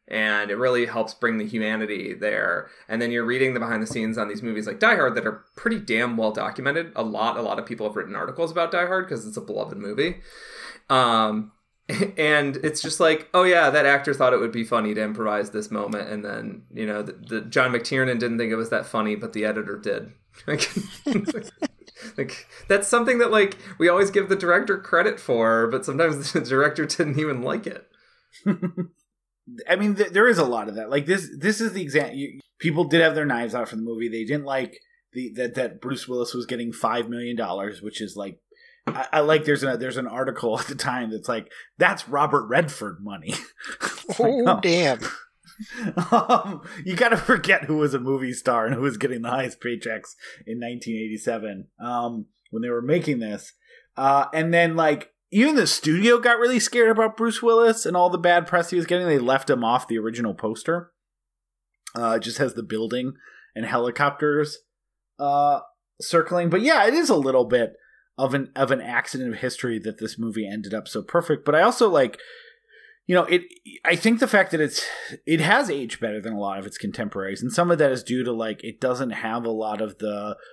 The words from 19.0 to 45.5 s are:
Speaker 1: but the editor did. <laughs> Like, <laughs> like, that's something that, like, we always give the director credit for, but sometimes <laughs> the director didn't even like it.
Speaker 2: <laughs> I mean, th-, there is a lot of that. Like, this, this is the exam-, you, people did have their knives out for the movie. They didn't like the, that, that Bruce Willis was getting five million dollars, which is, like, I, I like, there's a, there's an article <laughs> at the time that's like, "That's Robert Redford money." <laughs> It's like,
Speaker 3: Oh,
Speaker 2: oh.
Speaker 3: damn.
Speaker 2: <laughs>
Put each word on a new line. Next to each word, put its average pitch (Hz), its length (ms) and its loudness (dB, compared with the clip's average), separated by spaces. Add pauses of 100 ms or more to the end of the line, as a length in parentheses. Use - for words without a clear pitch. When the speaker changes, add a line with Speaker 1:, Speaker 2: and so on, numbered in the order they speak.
Speaker 1:
but 110 160 -10
the 107 140 -4
editor 104 320 -4
did. 104 400 -6
<laughs> - 300 -20
Like, - 200 -2 (380)
<laughs> - 1120 -6
like, - 300 -8 (180)
that's 202 220 2
something 240 300 4
that, 233 120 4
like, 202 260 4 (220)
we 170 100 4
always 196 220 4
give 196 180 2
the 190 60 4
director 185 440 2
credit - 420 2
for, 113 480 2
but 123 160 -2
sometimes 143 480 0
<laughs> - 0 -
the 165 80 0
director 143 460 2
didn't 147 340 -2
even 143 220 -4
like 151 260 -4
it. - 180 -14 (320)
Speaker 2:
<laughs> - 1500 -8
I 180 80 2
mean, 208 180 2
th-, 190 160 0
there 202 160 6
is 226 120 4
a 160 60 4
lot 117 240 -2
of 104 60 -8
that. 110 160 -8
Like, 143 160 0
this, 180 320 0
this 202 220 0
is 226 120 -2
the 185 100 -6
exam-, 139 320 0
you, 139 260 -10 (180)
people 160 240 0
did 170 180 4
have 160 140 6
their 151 100 -2
knives 120 300 -2
out 120 140 -4
for 113 80 -10
the 110 60 -6
movie. 113 260 -4
They 113 160 -6
didn't 143 200 -2
like 135 320 -4 (360)
the, 123 240 -8
that, 120 180 -4
that 127 260 -4
Bruce 127 280 -8
Willis 123 260 -4
was 123 120 -6
getting 117 260 -6
five 113 360 -2
million 120 280 -8
dollars, 98 440 -4
which 104 200 -12
is, 92 160 -10
like, 98 240 -10 (480)
I, 131 240 -6
I 156 80 4
like, 147 240 4
there's 143 180 2
a, 131 140 -2
there's 123 220 -6
an 123 100 -6
article 117 500 -4
<laughs> - 20 -4
at - 60 -8
the 139 80 -12
time 123 380 -4
that's 107 160 -10
like, 113 200 -4 (300)
"That's - 300 0
Robert 143 400 0
Redford 123 540 -2
money." 98 360 -10
<laughs> - 440 -16 (260)
It's 196 100 -4
like, 233 140 4
Speaker 3:
Oh, 247 160 2
Speaker 2:
oh. 185 120 4
Speaker 3:
damn. 170 440 2
Speaker 2:
<laughs> - 40 -6 (1040)